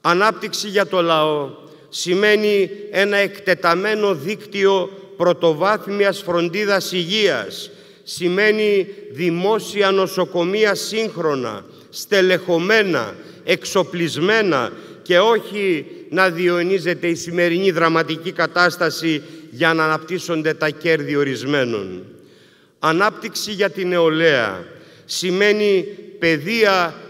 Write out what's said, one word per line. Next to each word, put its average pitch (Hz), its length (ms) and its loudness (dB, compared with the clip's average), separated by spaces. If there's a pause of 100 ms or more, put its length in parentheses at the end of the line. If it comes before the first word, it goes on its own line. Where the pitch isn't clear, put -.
Ανάπτυξη 202 680 0
για 202 180 0
το 185 160 0
λαό 156 480 0 (380)
σημαίνει 208 800 2 (200)
ένα 202 260 0
εκτεταμένο 196 960 0
δίκτυο 190 760 -2 (260)
πρωτοβάθμιας 190 1040 2
φροντίδας 175 720 -2
υγείας, 175 760 -2 (320)
σημαίνει 202 840 0 (240)
δημόσια 185 800 0
νοσοκομεία 190 840 0
σύγχρονα, 151 880 -4 (260)
στελεχωμένα, 180 1300 2 (280)
εξοπλισμένα 175 1300 0 (300)
και 180 160 4
όχι 196 680 2 (240)
να 190 200 2
διαιωνίζεται 175 760 0
η 170 60 0
σημερινή 175 560 0
δραματική 165 640 0
κατάσταση 165 880 0 (280)
για 165 240 2
να 160 100 2
αναπτύσσονται 156 680 -2
τα 156 140 -2
κέρδη 156 480 0
ορισμένων. 120 880 -2 (760)
Ανάπτυξη 190 720 -2
για 196 200 0
την 185 180 -6
νεολαία 156 760 2 (400)
σημαίνει 196 840 0 (320)
παιδεία 175 760 2 (160)